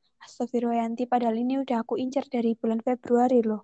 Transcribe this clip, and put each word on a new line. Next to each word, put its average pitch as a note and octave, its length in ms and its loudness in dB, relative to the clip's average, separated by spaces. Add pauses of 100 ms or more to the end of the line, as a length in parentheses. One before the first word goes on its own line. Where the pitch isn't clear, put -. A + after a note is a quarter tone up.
(260)
Astagfirullahaladzim, A#3 800 -4
padahal A#3 320 0
ini B3 240 -2
udah A#3 240 -2
aku A#3+ 160 -4
incer C4 240 -2
dari A#3 320 0
bulan A3+ 240 -2
Februari B3 640 2
loh. G#3+ 180 -4